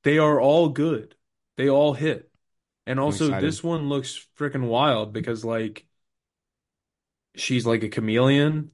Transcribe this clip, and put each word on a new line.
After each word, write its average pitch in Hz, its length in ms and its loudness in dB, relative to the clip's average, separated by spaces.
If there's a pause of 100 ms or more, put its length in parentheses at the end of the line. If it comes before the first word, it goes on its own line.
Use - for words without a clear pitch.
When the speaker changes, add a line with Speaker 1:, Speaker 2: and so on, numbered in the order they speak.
Speaker 1:
They 147 140 2
are 151 240 4
all 151 280 4
good. 139 460 -4 (420)
They 135 120 2
all 143 240 4
hit. 139 360 -4 (560)
And 131 140 -4
Speaker 2:
I'm 139 60 0
Speaker 1:
also, 147 200 0
Speaker 2:
excited. 143 220 0
Speaker 1:
this 156 160 -6
one 160 260 -4
looks 139 380 -6 (100)
freaking 139 300 -4
wild 117 460 2
because, 113 320 -6
like, 110 400 -6 (1500)
she's, 123 300 -4
like, 113 180 0
a 107 60 -6
chameleon. 139 840 0